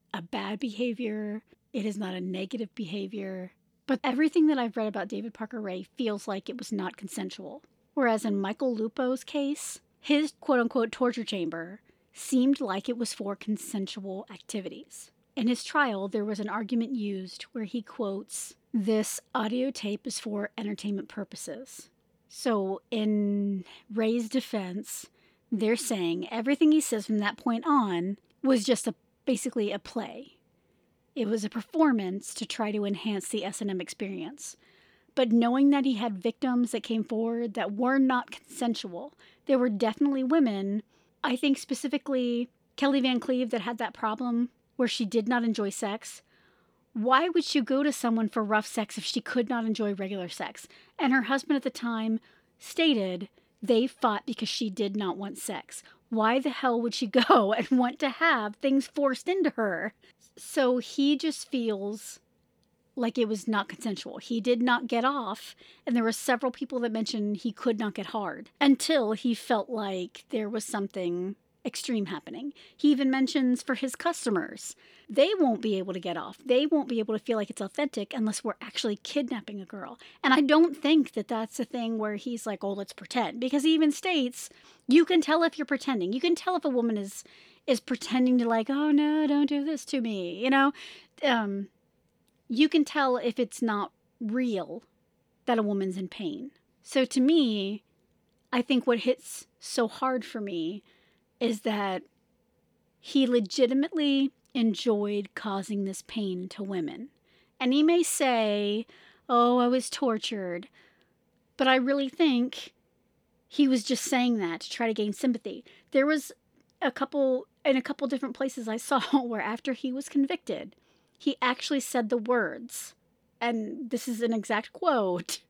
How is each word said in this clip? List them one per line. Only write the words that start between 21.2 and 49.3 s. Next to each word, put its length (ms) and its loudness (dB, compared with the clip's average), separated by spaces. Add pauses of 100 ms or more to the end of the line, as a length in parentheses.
So 640 -2
in 760 0 (260)
Ray's 380 0
defense, 800 -6 (420)
they're 260 2
saying 540 -2
everything 420 4
he 80 6
says 260 -2
from 120 0
that 180 0
point 300 -2
on 520 2 (240)
was 220 4
just 240 0
a, 80 -4 (280)
basically 460 -2
a 80 -4
play. 580 -10 (800)
It 140 -2
was 160 0
a 40 -4
performance 840 0
to 100 -8
try 280 -4
to 120 -2
enhance 440 -4
the 160 -4
S 180 -8
and 80 -2
M 100 -2
experience. 760 -10 (580)
But 180 4
knowing 380 6
that 160 4
he 80 2
had 240 -4
victims 540 0
that 100 -4
came 220 -2
forward 500 -2
that 180 -2
were 240 2
not 360 2
consensual, 840 -6 (320)
there 120 4
were 120 2
definitely 540 0
women, 580 2 (420)
I 120 2
think 200 2
specifically 920 -2 (240)
Kelly 260 2
Van 200 2
Cleve, 300 -2
that 120 -2
had 160 -6
that 160 -6
problem 560 -2 (240)
where 140 0
she 180 -2
did 200 0
not 180 2
enjoy 260 0
sex. 500 -8 (720)
Why 360 4
would 160 2
she 160 2
go 220 2
to 100 2
someone 380 0
for 120 -2
rough 240 2
sex 300 -6
if 80 -8
she 160 -4
could 300 -2